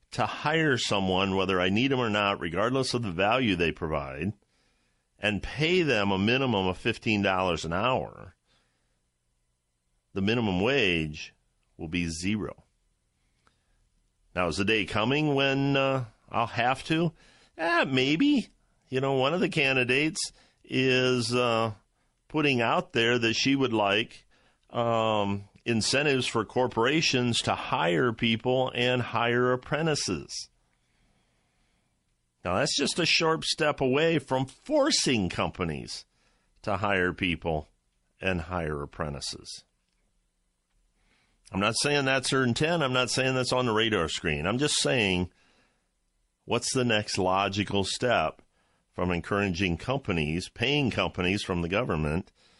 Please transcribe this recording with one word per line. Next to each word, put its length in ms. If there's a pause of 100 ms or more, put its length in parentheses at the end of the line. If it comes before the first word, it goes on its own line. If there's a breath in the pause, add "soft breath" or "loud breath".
(100)
to 160
hire 520
someone, 580
whether 240
I 80
need 240
'em 80
or 100
not, 300
regardless 540
of 80
the 80
value 460
they 160
provide, 600 (840)
and 240
pay 400
them 280
a 80
minimum 480
of 120
fifteen 440
dollars 420
an 80
hour, 640 (1800)
the 80
minimum 380
wage 760 (420)
will 120
be 200
zero. 560 (1700)
Now, 140
is 80
the 80
day 200
coming 500
when, 420
uh, 280 (260)
I'll 160
have 380
to? 280 (440 soft breath)
Eh, 280
maybe. 640 (400)
You 120
know, 140
one 200
of 60
the 80
candidates 720 (440 soft breath)
is, 680
uh, 380 (560)
putting 320
out 320
there 260
that 160
she 220
would 160
like, 520 (460 soft breath)
um, 720 (200)
incentives 600
for 180
corporations 960
to 140
hire 580
people 600
and 280
hire 500
apprentices. 960 (2000)
Now, 100
that's 220
just 220
a 80
sharp 380
step 360
away 380
from 280
forcing 840
companies 760 (580)
to 160
hire 340
people 560 (520)
and 220
hire 400
apprentices. 840 (1900)
I'm 100
not 200
saying 240
that's 260
her 140
intent. 380
I'm 100
not 180
saying 240
that's 200
on 100
the 80
radar 360
screen. 380
I'm 120
just 180
saying, 540 (1120 soft breath)
what's 300
the 100
next 320
logical 680
step 580 (500)
from 180
encouraging 680
companies, 720
paying 400
companies 520
from 200
the 60
government, 640 (280 soft breath)